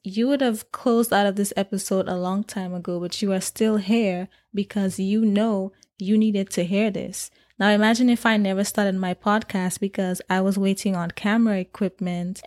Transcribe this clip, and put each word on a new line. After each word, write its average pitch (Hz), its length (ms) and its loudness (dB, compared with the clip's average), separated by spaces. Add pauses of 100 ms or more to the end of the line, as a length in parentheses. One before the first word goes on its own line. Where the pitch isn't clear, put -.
you 214 260 -2
would 277 120 2
have 226 300 -2
closed 233 420 2
out 202 140 4
of 196 80 0
this 202 200 -2
episode 196 520 -2
a 185 100 -4
long 185 260 -2
time 185 300 -8
ago, 175 260 -6
but 175 220 -6
you 202 100 0
are 190 80 0
still 220 380 0
here 190 520 0 (220)
because 196 460 -2
you 202 260 0
know 202 500 0 (260)
you 208 180 2
needed 202 340 2
to 180 120 0
hear 202 260 0
this. - 400 -8 (300)
Now 202 100 4
imagine 226 400 4
if 240 160 2
I 220 120 4
never 196 260 2
started 196 320 0
my 185 180 -2
podcast 202 640 -2
because 190 480 -2
I 185 140 2
was 190 160 2
waiting 190 380 0
on 175 160 -4
camera 214 480 2
equipment 180 880 -6